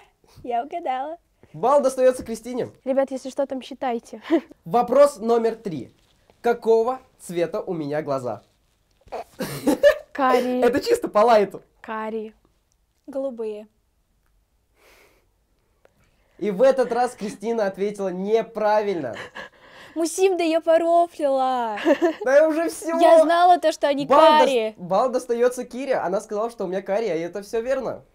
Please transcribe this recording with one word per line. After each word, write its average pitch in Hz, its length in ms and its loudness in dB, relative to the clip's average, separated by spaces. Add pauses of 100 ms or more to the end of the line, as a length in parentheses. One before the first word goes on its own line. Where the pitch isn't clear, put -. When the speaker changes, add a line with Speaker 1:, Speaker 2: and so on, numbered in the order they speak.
(420)
Speaker 1:
я 240 220 -4
угадала. 294 520 -6 (360)
Speaker 2:
Балл 247 280 2
достаётся 254 440 2
Кристине. 233 460 -8 (140)
Speaker 3:
Ребят, 269 280 0
если 262 180 -10
что, 277 160 -4
там 262 160 -8
считайте. 240 580 -10 (220)
<laughs> - 220 -20
Speaker 2:
Вопрос 240 540 4
номер 226 360 0
три. 151 400 -10 (480)
Какого 233 580 0 (180)
цвета 175 440 -4
у 190 100 -8
меня 151 300 -6
глаза? 131 400 -6 (1700)
Speaker 3:
Карие. 254 480 0
Speaker 2:
Это 247 200 2
чисто 233 280 -2
по 208 120 2
лайту. 214 420 2 (180)
Speaker 3:
Карие. 220 540 -10 (720)
Speaker 1:
Голубые. 233 600 -8 (2750)
Speaker 2:
И 208 120 -4
в 196 120 -2
этот 262 300 2
раз 247 220 -2
Кристина 214 520 -4
ответила 196 420 -6
неправильно. 208 1080 -2 (800)
Speaker 1:
Мусим, 359 420 0
да 339 60 0
её 320 180 0
порофлила. 285 1160 0 (460)
Speaker 2:
Да 466 240 6
уже 320 200 -2
всё. 330 300 -6
Speaker 1:
Я 330 240 8
знала 339 380 4
то, 320 100 0
что - 160 -2
они 277 200 -2
Speaker 2:
Балл 277 140 6
дос-, 311 200 8
Speaker 1:
карие. 226 360 2
Speaker 2:
балл 190 340 0
достаётся 247 540 -2
Кире. 247 300 -6
Она 185 260 -2
сказала, 208 300 -6
что 214 140 -8
у - 20 -6
меня 190 160 -6
карие, 196 340 -2
и 160 40 -4
это 175 220 -8
всё 226 180 -6
верно. 226 440 -6 (100)